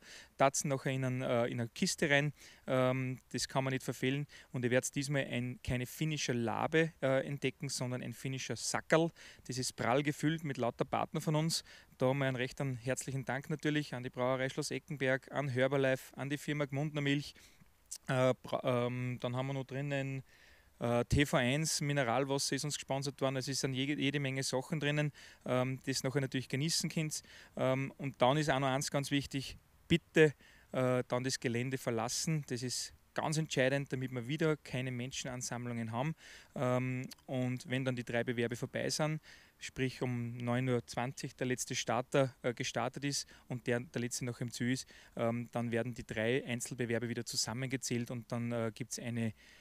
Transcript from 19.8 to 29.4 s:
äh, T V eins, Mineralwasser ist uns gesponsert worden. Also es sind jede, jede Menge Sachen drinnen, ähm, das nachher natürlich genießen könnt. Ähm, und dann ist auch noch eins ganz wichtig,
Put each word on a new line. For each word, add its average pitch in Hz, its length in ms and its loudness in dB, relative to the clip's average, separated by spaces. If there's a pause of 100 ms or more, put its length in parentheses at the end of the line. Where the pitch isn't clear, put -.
äh, 120 260 2
T 143 200 4
V - 120 2
eins, 139 440 2
Mineralwasser 139 760 2
ist 131 100 -2
uns 143 100 -4
gesponsert 135 460 -4
worden. 135 160 2
Also 131 140 -2
es 127 100 -2
sind 135 120 0
jede, 139 260 0
jede 139 200 2
Menge 135 240 -2
Sachen 135 360 -2
drinnen, 147 320 2 (340)
ähm, 127 400 2
das - 180 -2
nachher 139 180 2
natürlich 131 280 -2
genießen 156 400 0
könnt. 156 320 -4 (340)
Ähm, 131 420 0
und - 240 -4
dann 127 160 6
ist 151 120 2
auch 135 100 2
noch 139 80 2
eins 131 240 0
ganz 139 200 -2
wichtig, 139 460 -2 (300)